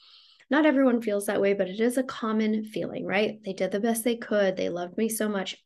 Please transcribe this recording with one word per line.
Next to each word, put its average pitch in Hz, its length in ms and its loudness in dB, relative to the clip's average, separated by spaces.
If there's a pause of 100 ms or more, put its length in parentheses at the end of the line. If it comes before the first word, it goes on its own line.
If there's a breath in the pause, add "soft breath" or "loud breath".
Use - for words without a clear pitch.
(500 soft breath)
Not 294 160 4
everyone 262 360 4
feels 202 260 -2
that 202 120 0
way, 202 140 4
but 190 160 0
it 196 100 -8
is 247 180 2
a 262 60 0
common 220 640 -2
feeling, 175 400 -6
right? 208 400 0
"They 190 80 -6
did 185 180 -2
the 202 80 0
best 226 240 0
they 233 140 0
could. 202 400 2
They 185 100 -2
loved 175 300 -6
me 220 100 2
so 214 220 -2
much." 190 260 -4 (100)